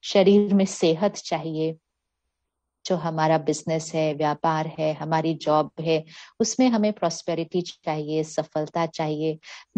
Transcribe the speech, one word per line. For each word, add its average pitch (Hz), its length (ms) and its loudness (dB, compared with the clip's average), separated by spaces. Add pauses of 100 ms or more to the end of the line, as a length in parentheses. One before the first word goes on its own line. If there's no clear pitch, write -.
शरीर 202 520 6
में 196 100 6
सेहत 185 520 0
चाहिए, 160 600 -4 (1120)
जो 185 100 0
हमारा 160 420 2
बिजनेस 156 560 -4
है, 156 200 0
व्यापार 156 520 0
है, 156 280 -4
हमारी 160 400 -2
जॉब 151 360 0 (100)
है, 160 240 0 (360)
उसमें - 280 2
हमें 214 240 2
प्रॉस्पेरिटी 165 680 -4
चाहिए, 156 640 -4
सफलता 156 640 -4
चाहिए, 156 520 -4 (400)